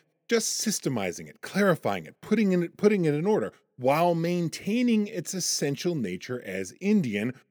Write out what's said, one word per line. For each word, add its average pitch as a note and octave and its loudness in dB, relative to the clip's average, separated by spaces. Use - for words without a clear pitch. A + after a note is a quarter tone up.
just - 0
systemizing G2 -2
it, - -20
clarifying C#3 0
it, - -20
putting G#3+ 2
in, F3 2
putting G3+ 2
it D3 4
in D#3+ -2
order, D3 0
while D#3 4
maintaining G3+ 0
its F3 -8
essential E3+ -2
nature A#2 -6
as F#2+ -6
Indian B2+ 2